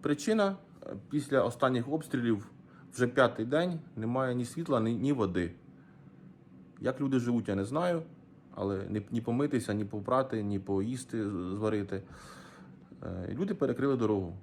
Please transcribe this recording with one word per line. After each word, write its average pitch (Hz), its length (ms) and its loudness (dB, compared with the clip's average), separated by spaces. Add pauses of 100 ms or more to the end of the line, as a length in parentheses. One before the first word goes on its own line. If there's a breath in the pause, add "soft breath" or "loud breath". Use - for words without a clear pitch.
Причина, 196 540 2 (300)
е, - 100 -10 (140)
після 135 340 2
останніх 120 440 2
обстрілів 120 640 0 (420 loud breath)
вже 123 140 2
п'ятий 123 380 4
день 160 340 0 (160)
немає 123 400 0
ні 123 100 0
світла, 151 340 0
ні, 110 140 2
ні 127 200 2
води. 90 380 0 (1300 loud breath)
Як 127 200 -2
люди 135 180 4
живуть, 117 280 0
я 101 80 0
не 98 100 0
знаю, 165 380 0 (520)
але 98 340 -2
ні, 104 120 -2 (100)
ні 117 100 0
помитися, 120 520 0
ні 104 120 0
попрати, 113 580 -2
ні 101 160 -2
поїсти 104 680 -2
з-, 92 260 -4
зварити. 104 480 -2 (1000 loud breath)
Е, 90 300 -6
люди 196 200 -2
перекрили 131 440 2
дорогу. 98 460 2